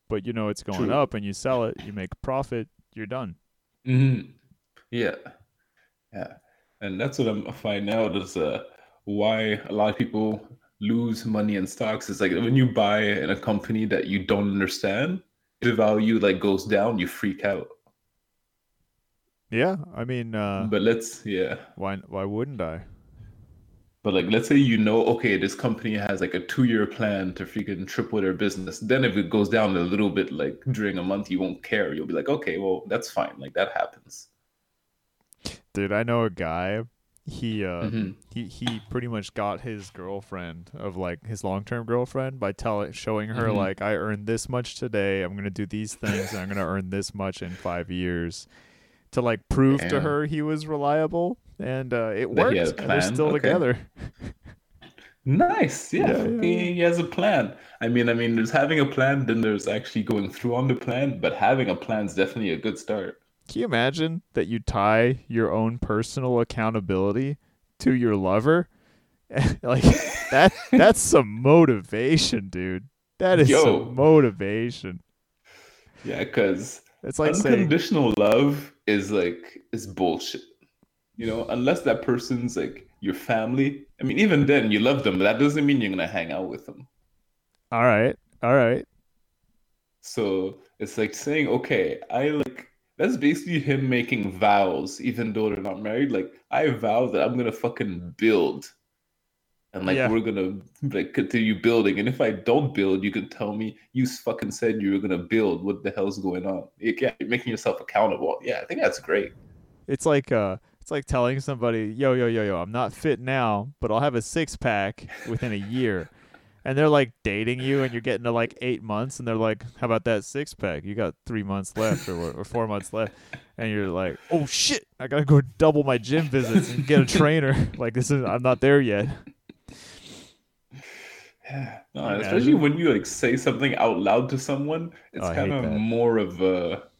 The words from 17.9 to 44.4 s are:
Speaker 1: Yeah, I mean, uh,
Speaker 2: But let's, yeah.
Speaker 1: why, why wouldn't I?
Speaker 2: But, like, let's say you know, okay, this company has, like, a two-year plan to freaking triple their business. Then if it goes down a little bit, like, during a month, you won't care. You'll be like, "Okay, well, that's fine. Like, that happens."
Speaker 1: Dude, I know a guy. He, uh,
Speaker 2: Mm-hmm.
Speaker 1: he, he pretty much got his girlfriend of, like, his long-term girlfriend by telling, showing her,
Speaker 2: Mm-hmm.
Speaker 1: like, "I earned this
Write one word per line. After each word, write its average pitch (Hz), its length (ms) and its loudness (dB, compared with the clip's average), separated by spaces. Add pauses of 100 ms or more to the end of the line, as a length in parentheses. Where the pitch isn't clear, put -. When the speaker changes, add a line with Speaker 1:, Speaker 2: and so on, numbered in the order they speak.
Speaker 1:
Yeah, 170 260 0 (180)
I 117 100 -8
mean, 120 300 -6
uh, 104 360 -4
Speaker 2:
But 101 120 0
let's, 113 440 0
yeah. 92 300 -2 (180)
Speaker 1:
why, 98 220 -6 (100)
why 95 180 -6
wouldn't 113 360 -6
I? 82 220 -6 (1200)
Speaker 2:
But, 101 120 0
like, 92 160 0
let's 107 180 2
say 143 80 4
you 120 220 6
know, 107 280 4
okay, 113 300 2
this 95 180 -2
company 113 400 -4
has, 101 280 -4
like, 87 100 -2
a 90 80 -4
two-year 113 460 2
plan 98 480 -4
to 95 100 -10
freaking 95 420 -8
triple 110 360 -4
their 92 100 2
business. 92 460 -4
Then 127 260 2
if 101 140 0
it 92 100 0
goes 104 220 2
down 107 260 4
a 87 40 2
little 98 280 0
bit, 87 240 -2
like, 73 260 -4 (140)
during 104 240 -2
a 90 60 -4
month, 98 280 -4
you 92 100 -2
won't 87 220 -6
care. 98 300 -2
You'll 76 140 -6
be 85 80 -4
like, 73 160 -2
"Okay, 120 260 -2
well, 92 300 -2
that's - 240 -4
fine. - 260 -4
Like, 69 180 -14
that 92 180 -2
happens." - 560 -8 (1500)
Speaker 1:
Dude, 101 180 -2
I 107 100 0
know 117 220 0
a 107 60 -2
guy. 90 540 -4 (420)
He, 110 380 -6
uh, 87 260 -4
Speaker 2:
Mm-hmm. 107 200 -4 (220)
Speaker 1:
he, 117 140 -10
he 117 420 -8
pretty 123 180 -6
much 110 280 -10
got 101 260 -4
his 107 300 -12
girlfriend 90 840 -12
of, 95 220 -10
like, 90 300 -8
his 110 180 -8
long-term 101 400 -6
girlfriend 127 560 -4
by - 120 -2
telling, 104 400 -4
showing 107 360 -4
her, 110 200 -2
Speaker 2:
Mm-hmm. 104 100 0
Speaker 1:
like, 98 240 -2
"I 104 140 0
earned 104 300 -4
this 113 220 -4